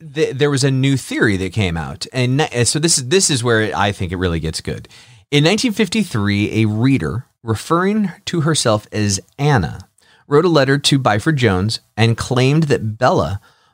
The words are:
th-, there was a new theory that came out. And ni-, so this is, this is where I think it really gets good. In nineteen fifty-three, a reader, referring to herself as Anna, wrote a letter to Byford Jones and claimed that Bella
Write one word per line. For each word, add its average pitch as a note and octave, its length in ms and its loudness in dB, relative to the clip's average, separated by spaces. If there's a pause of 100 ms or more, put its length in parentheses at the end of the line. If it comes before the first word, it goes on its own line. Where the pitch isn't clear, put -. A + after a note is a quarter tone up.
(140)
th-, C3+ 220 -2
there D3 160 0
was C3+ 140 0
a C#3 60 2
new C3+ 260 2
theory B2+ 400 -2
that F#2 160 -4
came F#2 240 -2
out. C#2+ 340 -10
And B2+ 260 -2
ni-, A#2+ 280 0
so - 140 -2
this D#3+ 180 0
is, B2+ 100 -6
this F#3 220 2
is C3+ 140 -2
where A2 300 2
I G2+ 200 0
think F2+ 180 -6
it F#2 60 -6
really F2 240 0
gets D#2 180 -6
good. - 300 -10 (420)
In C#3+ 140 4
nineteen G#3+ 260 2
fifty-three, A2 920 0
a A2 40 2
reader, G#2+ 580 0 (160)
referring F3+ 680 -2 (140)
to F3 160 -4
herself C3 500 0
as G2+ 280 0 (200)
Anna, A#2+ 480 0 (400)
wrote D#3+ 180 4
a F3+ 40 4
letter C#3 280 4
to C#3 220 2
Byford B2 380 0
Jones G#2+ 420 2 (180)
and A2+ 200 2
claimed C3 460 2
that A2+ 360 -2
Bella G#2+ 400 0 (340)